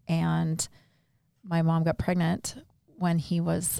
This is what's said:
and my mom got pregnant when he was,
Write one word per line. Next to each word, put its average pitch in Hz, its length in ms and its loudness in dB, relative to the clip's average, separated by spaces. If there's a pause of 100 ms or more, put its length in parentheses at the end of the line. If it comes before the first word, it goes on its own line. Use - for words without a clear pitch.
and 165 600 0 (760)
my 170 180 0
mom 165 220 4
got 165 140 2
pregnant 175 580 0 (420)
when 170 220 0
he 170 220 -2
was, 170 380 -2